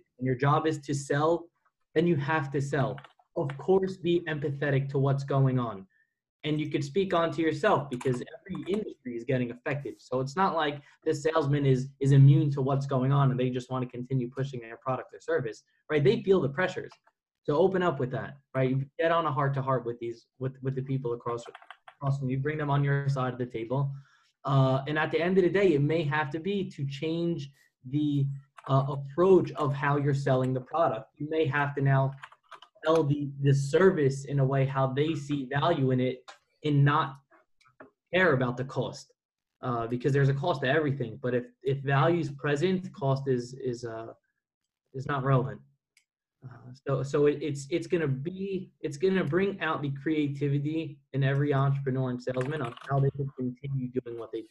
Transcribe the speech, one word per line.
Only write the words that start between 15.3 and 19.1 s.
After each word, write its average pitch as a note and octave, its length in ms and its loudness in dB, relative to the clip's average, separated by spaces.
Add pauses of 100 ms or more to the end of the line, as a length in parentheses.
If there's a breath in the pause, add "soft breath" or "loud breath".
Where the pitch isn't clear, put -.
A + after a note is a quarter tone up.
right? D3+ 140 2
They G3+ 180 4
feel F#3+ 200 4
the C#3 80 0
pressures. - 420 -4 (520)
So D3 120 0
open F#3 260 4
up E3 160 0
with C#3 140 -2
that, G#2+ 260 -8 (160)
right? C3 220 0 (240)
Get E3 120 2